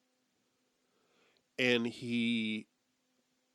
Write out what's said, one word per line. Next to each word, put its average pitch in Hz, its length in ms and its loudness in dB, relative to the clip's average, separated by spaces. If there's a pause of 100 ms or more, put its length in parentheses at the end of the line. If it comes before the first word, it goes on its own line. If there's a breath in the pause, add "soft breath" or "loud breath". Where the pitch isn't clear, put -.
(1600)
and 123 280 4
he, 117 800 -2 (880)